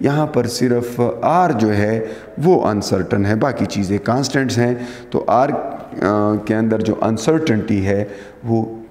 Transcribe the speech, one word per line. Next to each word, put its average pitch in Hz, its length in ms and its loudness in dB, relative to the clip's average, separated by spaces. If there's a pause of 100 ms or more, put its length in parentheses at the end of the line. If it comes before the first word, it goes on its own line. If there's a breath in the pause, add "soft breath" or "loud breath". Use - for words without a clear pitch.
यहाँ 147 260 2
पर 123 180 0
सिर्फ 120 760 0
आर 170 300 4
जो 110 140 2
है 107 400 0 (320 loud breath)
वो 165 180 6
uncertain 101 680 0
है, 107 100 2
बाकी 120 300 0
चीज़ें 98 340 -2
constants 127 580 0
हैं। 120 300 0 (240 loud breath)
तो - 80 0
आर, 131 320 2
अ, - 360 -6 (600)
के 110 60 2
अंदर 110 280 2
जो 107 120 0
अनसर्टेनिटी 110 880 0
है 101 300 0 (360 loud breath)
वो 113 460 -2